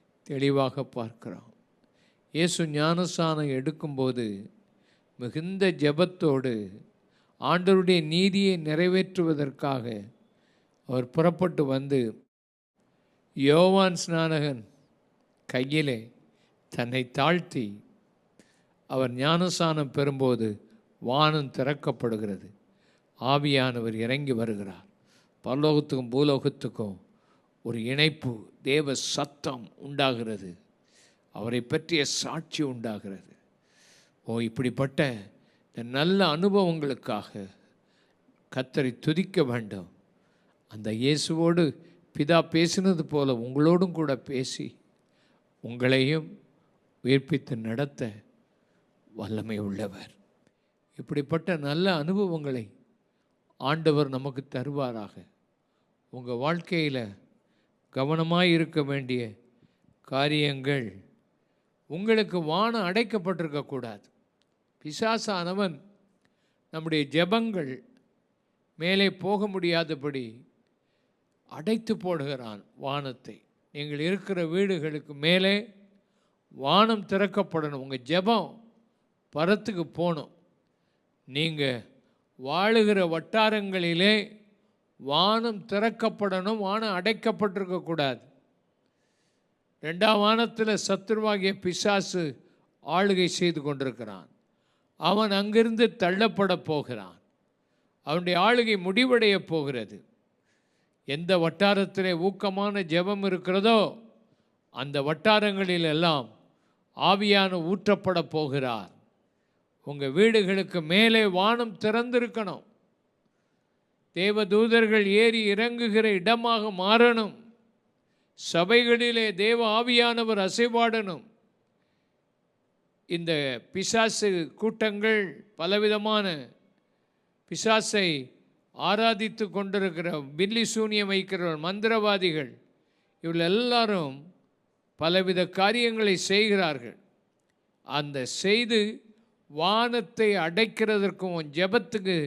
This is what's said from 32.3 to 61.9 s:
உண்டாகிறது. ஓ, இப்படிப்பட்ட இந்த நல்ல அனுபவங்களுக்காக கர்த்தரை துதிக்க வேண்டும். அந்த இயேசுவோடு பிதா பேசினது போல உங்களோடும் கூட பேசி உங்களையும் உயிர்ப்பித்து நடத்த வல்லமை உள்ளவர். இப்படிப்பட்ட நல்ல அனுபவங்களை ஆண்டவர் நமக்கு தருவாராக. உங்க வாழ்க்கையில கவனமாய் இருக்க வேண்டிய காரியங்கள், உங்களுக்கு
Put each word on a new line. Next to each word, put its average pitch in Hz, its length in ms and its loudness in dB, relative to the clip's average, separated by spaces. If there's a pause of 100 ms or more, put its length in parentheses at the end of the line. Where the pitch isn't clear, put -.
உண்டாகிறது. 110 680 -10 (960)
ஓ, 117 120 -4
இப்படிப்பட்ட 123 600 -4 (640)
இந்த - 280 -14
நல்ல 170 360 2
அனுபவங்களுக்காக 156 1040 0 (1200)
கர்த்தரை 131 480 -2
துதிக்க 170 440 0
வேண்டும். 104 460 -6 (840)
அந்த 107 220 -8
இயேசுவோடு 160 680 2 (520)
பிதா 165 240 4 (100)
பேசினது 170 560 2
போல 139 320 0
உங்களோடும் 156 600 2
கூட 151 140 0 (120)
பேசி 131 440 -6 (960)
உங்களையும் 131 680 0 (720)
உயிர்ப்பித்து 135 560 0
நடத்த 113 520 -6 (1000)
வல்லமை 107 480 -8
உள்ளவர். 98 520 -8 (840)
இப்படிப்பட்ட 160 600 -4
நல்ல 147 260 -2 (100)
அனுபவங்களை 151 720 -4 (920)
ஆண்டவர் 147 500 2
நமக்கு 135 380 -6
தருவாராக. 127 640 -6 (1000)
உங்க 123 240 -10
வாழ்க்கையில 156 600 -2 (960)
கவனமாய் 165 560 2
இருக்க 160 320 2
வேண்டிய 131 380 -4 (880)
காரியங்கள், 139 800 0 (1040)
உங்களுக்கு 190 540 0